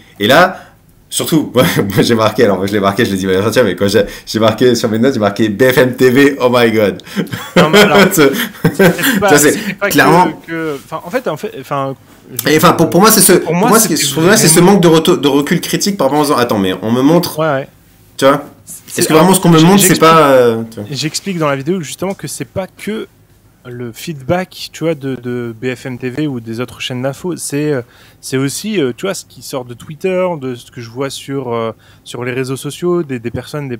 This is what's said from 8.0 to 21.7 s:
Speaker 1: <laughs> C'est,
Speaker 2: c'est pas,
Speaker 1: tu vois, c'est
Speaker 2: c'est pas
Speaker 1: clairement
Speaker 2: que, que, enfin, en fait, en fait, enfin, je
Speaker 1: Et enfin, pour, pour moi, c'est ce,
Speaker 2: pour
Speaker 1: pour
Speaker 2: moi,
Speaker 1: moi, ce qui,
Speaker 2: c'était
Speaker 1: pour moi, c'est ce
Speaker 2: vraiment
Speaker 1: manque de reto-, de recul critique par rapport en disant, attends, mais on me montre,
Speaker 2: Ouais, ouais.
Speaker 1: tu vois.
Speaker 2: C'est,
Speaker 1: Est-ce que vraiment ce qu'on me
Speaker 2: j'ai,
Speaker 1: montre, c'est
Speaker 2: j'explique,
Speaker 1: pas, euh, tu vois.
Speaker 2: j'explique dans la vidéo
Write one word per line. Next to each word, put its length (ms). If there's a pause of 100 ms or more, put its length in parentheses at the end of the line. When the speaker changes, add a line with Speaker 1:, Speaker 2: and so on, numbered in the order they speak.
Speaker 1:
<laughs> 60
C'est, 200 (440)
Speaker 2:
c'est 40
pas, 120
Speaker 1:
tu 280
vois, 180
c'est 160
Speaker 2:
c'est 220
pas 140
Speaker 1:
clairement 440 (120)
Speaker 2:
que, 60
que, 240
enfin, 300
en 40
fait, 180
en 100
fait, 220
enfin, 360 (360)
je 180
Speaker 1:
Et 80
enfin, 160
pour, 160
pour 100
moi, 100
c'est 120
ce, 120
Speaker 2:
pour 120
Speaker 1:
pour 100
Speaker 2:
moi, 140
Speaker 1:
moi, 100
ce 80
qui, 100
Speaker 2:
c'était 160
Speaker 1:
pour 100
moi, 120
c'est 140
ce 60
Speaker 2:
vraiment 180
Speaker 1:
manque 100
de 60
reto-, 280
de 120
recul 320
critique 360
par 100
rapport 120
en 40
disant, 140
attends, 220
mais 220
on 100
me 100
montre, 380
Speaker 2:
Ouais, 80
ouais. 200 (500)
Speaker 1:
tu 80
vois. 180 (220)
Speaker 2:
C'est, 360
Speaker 1:
Est-ce 60
que 60
vraiment 200
ce 60
qu'on 100
me 80
Speaker 2:
j'ai, 80
Speaker 1:
montre, 140
c'est 80
Speaker 2:
j'explique, 240
Speaker 1:
pas, 200
euh, 380
tu 120
vois. 100
Speaker 2:
j'explique 480
dans 80
la 80
vidéo 260